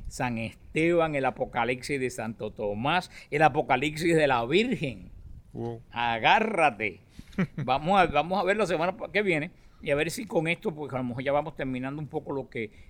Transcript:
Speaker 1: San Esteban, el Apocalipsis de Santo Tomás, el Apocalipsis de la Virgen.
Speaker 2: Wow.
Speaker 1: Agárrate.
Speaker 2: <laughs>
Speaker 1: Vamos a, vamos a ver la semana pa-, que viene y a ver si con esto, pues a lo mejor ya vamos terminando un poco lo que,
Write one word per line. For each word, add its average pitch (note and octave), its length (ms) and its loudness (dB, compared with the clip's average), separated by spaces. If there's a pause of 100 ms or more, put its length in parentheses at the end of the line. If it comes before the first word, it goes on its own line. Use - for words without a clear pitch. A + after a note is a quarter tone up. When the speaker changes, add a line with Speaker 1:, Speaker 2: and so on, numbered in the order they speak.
Speaker 1:
San B2 300 -4
Esteban, D#3+ 760 0
el C3+ 120 0
Apocalipsis B2+ 720 -2
de B2 100 -2
Santo A2 400 -8
Tomás, A#2+ 580 -2 (220)
el D3 120 4
Apocalipsis D3+ 760 4
de D#3 100 6
la B2 200 2
Virgen. E3 640 0 (400)
Speaker 2:
Wow. A#2 300 -8 (100)
Speaker 1:
Agárrate. A#2+ 1080 2 (300)
Speaker 2:
<laughs> - 280 -4
Speaker 1:
Vamos D3+ 420 2
a, F3 60 8
vamos D#3 340 0
a - 20 0
ver F#3+ 140 2
la G#3+ 100 2
semana F3 300 0
pa-, E3+ 160 -10
que G3 100 2
viene E3+ 300 0 (280)
y C#3 120 -2
a - 20 4
ver D#3+ 160 0
si A3+ 160 -8
con E3 220 0
esto, E3+ 260 -4
pues D3 180 -8
a C3 60 -4
lo C3 60 -2
mejor B2 180 -6
ya C#3 80 0
vamos D3 240 0
terminando C3+ 480 -6
un C#3 60 -8
poco D#3 240 -6
lo C3+ 180 -6
que, A2+ 220 -6 (180)